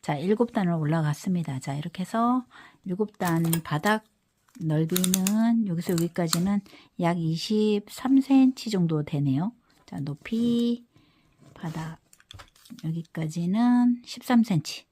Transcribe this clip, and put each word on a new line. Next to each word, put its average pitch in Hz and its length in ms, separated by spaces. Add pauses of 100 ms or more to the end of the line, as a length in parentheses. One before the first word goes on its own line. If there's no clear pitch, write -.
자, 147 160
일곱 214 340
단을 175 220
올라갔습니다. 156 840
자, 139 160
이렇게 170 260
해서 240 440 (380)
일곱 202 340
단 165 260 (200)
바닥 208 400 (560)
넓이는 185 1080
여기서 175 260
여기까지는 175 680 (380)
약 175 180
이십삼 214 1040
센치 262 480
정도 165 340
되네요. 147 500 (320)
자, - 140
높이 233 840 (680)
바닥 160 460 (840)
여기까지는 180 1200
십삼 240 380
센치. - 480